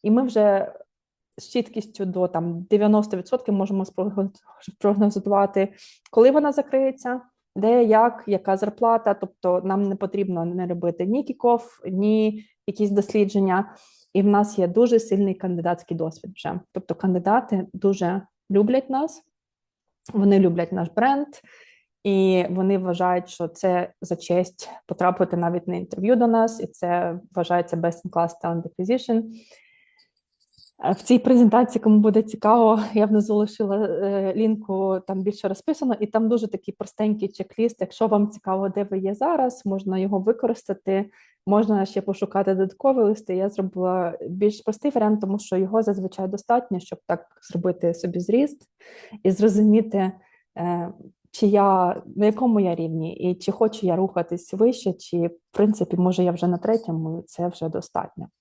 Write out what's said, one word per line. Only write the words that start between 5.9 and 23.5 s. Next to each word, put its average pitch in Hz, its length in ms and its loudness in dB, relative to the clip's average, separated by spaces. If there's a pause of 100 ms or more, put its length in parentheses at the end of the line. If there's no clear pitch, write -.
коли 247 200 6
вона 294 200 2
закриється, 269 720 -2 (340)
де, 233 280 4
як, 226 440 4
яка 190 300 0
зарплата, 214 560 0
тобто 185 500 -2
нам 196 200 -2
не 196 120 -2
потрібно 196 500 -4
не 175 220 -4
робити 175 380 -4
ні 247 180 -2
кікоф, 240 600 -2
ні 214 600 0 (220)
якісь 202 220 -2
дослідження, 202 840 0 (380)
і 196 80 2
в 196 40 4
нас 208 340 2
є 180 80 2
дуже 226 320 4
сильний 196 360 0
кандидатський 175 640 -4
досвід 160 380 -8
вже. 175 240 -8 (120)
Тобто 190 240 -8
кандидати 190 800 0
дуже 190 480 -2 (300)
люблять 247 380 2
нас, 277 340 -6 (880)
вони 196 260 4
люблять 170 320 2
наш 180 240 -4
бренд, 277 320 0 (760)
і 190 460 2
вони 190 280 0
вважають, 180 520 -2
що 170 180 -8
це 180 540 -2